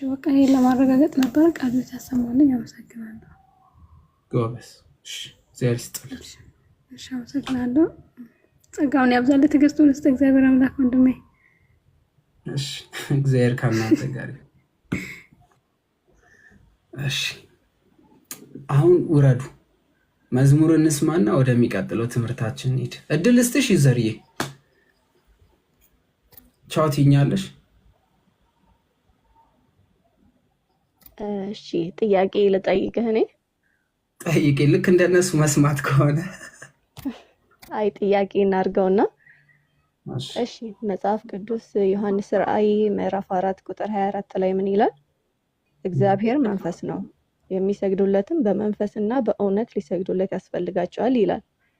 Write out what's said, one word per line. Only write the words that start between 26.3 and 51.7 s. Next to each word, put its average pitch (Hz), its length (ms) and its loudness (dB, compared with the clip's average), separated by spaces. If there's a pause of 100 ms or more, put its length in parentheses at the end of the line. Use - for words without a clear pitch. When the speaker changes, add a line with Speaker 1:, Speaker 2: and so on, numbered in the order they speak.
Speaker 2:
ቻው 156 200 0
ትይኛለሽ? 139 540 2 (4000)
Speaker 3:
እሺ፣ 214 200 -14 (300)
ጥያቄ 190 380 0 (160)
ልጠይቅህ 196 560 -2
እኔ። 220 120 -2 (1040)
Speaker 2:
ጠይቄ፣ 143 460 0
ልክ 180 220 2
እንደነሱ 180 480 4
መስማት 147 460 2
ከሆነ። 147 360 2 (1500)
Speaker 3:
አይ፣ 214 260 -4
ጥያቄ 196 440 0
እናድርገውና። 190 640 0 (1080)
Speaker 2:
እሺ። 127 220 -10 (100)
Speaker 3:
እሺ፣ 233 160 -6 (280)
መጽሐፍ 208 440 -4
ቅዱስ 226 400 -10 (180)
ዮሐንስ 202 440 -2 (100)
ራእይ 214 300 0 (220)
ምዕራፍ 190 420 -4
አራት 185 300 -2
ቁጥር - 280 -10
ሃያ 196 160 -2
አራት 202 280 -8
ላይ 190 180 -2
ምን 190 160 -2
ይላል? 220 240 2 (920)
«እግዚአብሔር 196 540 0
መንፈስ 196 440 -4
ነው፣ 175 180 -8 (500)
የሚሰግዱለትም 196 920 -2
በመንፈስና 208 720 -2 (100)
በእውነት 208 480 -2
ሊሰግዱለት 185 600 -6
ያስፈልጋቸዋል» 180 840 -4
ይላል። 175 260 0 (380)